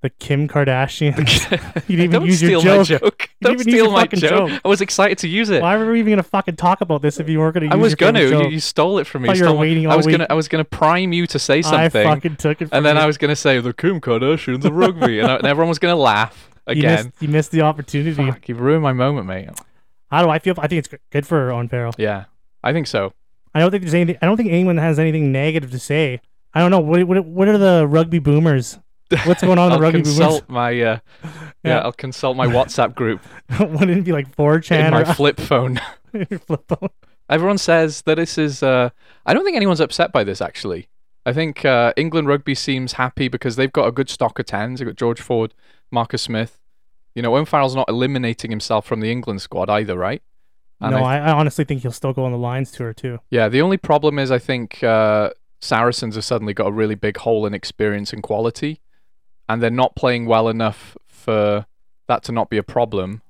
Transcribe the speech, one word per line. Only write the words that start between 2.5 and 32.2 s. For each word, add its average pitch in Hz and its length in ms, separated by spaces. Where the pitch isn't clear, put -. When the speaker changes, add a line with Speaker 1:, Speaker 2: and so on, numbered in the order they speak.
Speaker 2:
steal 185 180
my 196 40
Speaker 1:
joke. 160 200
Speaker 2:
joke. - 260
Speaker 1:
You - 80
Speaker 2:
Don't 247 100
Speaker 1:
didn't 233 100
even - 0
use 240 120
Speaker 2:
steal 226 40
Speaker 1:
your 214 80
Speaker 2:
my 190 100
Speaker 1:
fucking 196 180
Speaker 2:
joke. 170 300
Speaker 1:
joke. 139 140
Speaker 2:
I 185 40
was 190 120
excited 196 380
to 175 100
use 208 220
it. 165 120
Speaker 1:
Why 175 140
were 220 160
we 233 80
even 214 120
gonna 196 100
fucking 185 340
talk 180 240
about 160 220
this 147 180
if 151 80
you 156 100
weren't 156 160
gonna 165 120
Speaker 2:
I 151 80
Speaker 1:
use 208 80
Speaker 2:
was 226 80
Speaker 1:
your 196 120
favorite 170 180
Speaker 2:
gonna. 139 80
You, 143 60
Speaker 1:
joke? 143 80
Speaker 2:
you 156 80
stole 175 380
it 147 80
from - 160
me. 208 60
Speaker 1:
Thought 190 80
Speaker 2:
You 185 40
Speaker 1:
you 180 40
were 170 40
Speaker 2:
stole 151 80
my, 151 40
Speaker 1:
waiting 160 260
Speaker 2:
I 156 40
Speaker 1:
all 151 80
Speaker 2:
was 156 80
Speaker 1:
week. 160 80
Speaker 2:
gonna, 165 160
I 147 40
was 156 140
gonna 160 160
prime 175 480
you 170 160
to - 100
say - 200
Speaker 1:
I - 20
Speaker 2:
something. 156 440
Speaker 1:
fucking 151 320
took 151 260
it 156 60
from 139 100
Speaker 2:
And 147 80
then 147 100
Speaker 1:
you. 151 60
Speaker 2:
I 151 40
was 151 120
gonna 147 180
say, 135 240
"The 120 140
Kim 175 260
Kardashians 131 640
of 151 100
rugby," 165 460
and, 123 100
I, 131 60
and - 100
everyone 147 220
was 165 100
gonna 175 180
laugh 113 540
Speaker 1:
<laughs> - 60
You 123 60
Speaker 2:
again. 143 340
Speaker 1:
missed, - 160
you 151 60
missed 151 220
the 160 120
opportunity. 151 640
Speaker 2:
Fuck, 127 220
you've 120 120
ruined 147 220
my 139 120
moment, 127 320
mate. 95 220
Speaker 1:
How 160 140
do 165 60
I 156 80
feel? 180 200
I 151 100
think 170 100
it's 147 100
g-, - 80
good 143 160
for 139 240
Owen 120 180
Farrell. 120 300
Speaker 2:
Yeah, 104 260
I 127 80
think 156 140
so. 98 260
Speaker 1:
I 156 60
don't 175 100
think 190 120
there's 160 120
anything, 170 260
I 165 60
don't 202 100
think 220 140
anyone 175 280
has 156 200
anything 156 340
negative 143 380
to 127 80
say. 143 420
I 156 80
don't 175 100
know. 190 100
What, 165 260
what, 185 180
what 175 240
are 214 100
the 180 280
rugby 160 320
boomers? 147 600
What's 175 180
going 185 160
on 180 80
in 175 60
Speaker 2:
<laughs> - 0
I'll 165 60
Speaker 1:
the 156 40
rugby 160 200
Speaker 2:
consult 151 460
Speaker 1:
boomers? 127 60
Speaker 2:
my, 120 180
uh, - 100
yeah, 113 160
Speaker 1:
Yeah. 160 160
Speaker 2:
I'll 120 120
consult 131 440